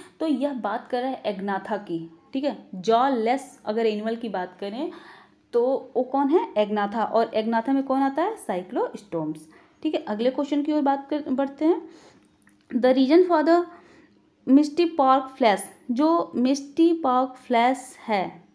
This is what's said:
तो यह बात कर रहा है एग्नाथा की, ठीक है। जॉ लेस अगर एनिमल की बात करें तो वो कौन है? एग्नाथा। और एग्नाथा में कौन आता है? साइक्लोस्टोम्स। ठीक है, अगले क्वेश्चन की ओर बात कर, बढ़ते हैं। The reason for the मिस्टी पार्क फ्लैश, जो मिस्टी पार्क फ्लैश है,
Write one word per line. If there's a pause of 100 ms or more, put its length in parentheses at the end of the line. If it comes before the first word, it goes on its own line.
(200)
तो
यह
बात
कर
रहा
है
एग्नाथा
की, (220)
ठीक
है।
जॉ
लेस
अगर
एनिमल
की
बात
करें (640)
तो
वो
कौन
है? (100)
एग्नाथा।
और
एग्नाथा
में
कौन
आता
है?
साइक्लोस्टोम्स। (340)
ठीक
है,
अगले
क्वेश्चन
की
ओर
बात
कर,
बढ़ते
हैं। (840)
The
reason
for
the (840)
मिस्टी
पार्क
फ्लैश, (280)
जो
मिस्टी
पार्क (120)
फ्लैश (120)
है,